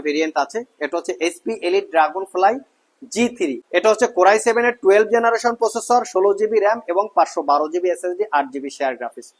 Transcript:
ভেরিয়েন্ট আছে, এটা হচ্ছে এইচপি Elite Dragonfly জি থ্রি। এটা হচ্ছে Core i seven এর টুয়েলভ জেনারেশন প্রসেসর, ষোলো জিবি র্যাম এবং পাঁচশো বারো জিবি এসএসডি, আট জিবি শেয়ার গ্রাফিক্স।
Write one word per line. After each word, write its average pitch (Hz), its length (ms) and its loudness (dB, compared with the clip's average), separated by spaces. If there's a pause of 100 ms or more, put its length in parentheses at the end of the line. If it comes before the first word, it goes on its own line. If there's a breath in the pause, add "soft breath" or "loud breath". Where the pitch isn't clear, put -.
ভেরিয়েন্ট 156 380 -2
আছে, 214 140 -8 (260)
এটা 147 140 -4
হচ্ছে 170 160 -6 (120)
এইচপি 196 260 -6 (160)
Elite 196 260 0
Dragonfly 185 600 2 (600)
জি 233 100 2 (120)
থ্রি। 143 200 -4 (200)
এটা 180 160 2
হচ্ছে - 140 0 (100)
Core 185 180 6
i 220 120 4
seven 233 220 2
এর 240 140 0
টুয়েলভ 202 320 6
জেনারেশন 233 460 0
প্রসেসর, 233 400 0 (120)
ষোলো 190 260 2
জিবি 214 220 0
র্যাম 214 180 2 (140)
এবং 190 120 0 (120)
পাঁচশো 165 240 0 (100)
বারো 147 220 2
জিবি 180 220 -2
এসএসডি, 180 300 -6 (140)
আট 139 140 0
জিবি 135 240 -10
শেয়ার 135 220 -2
গ্রাফিক্স। 120 300 -14 (120)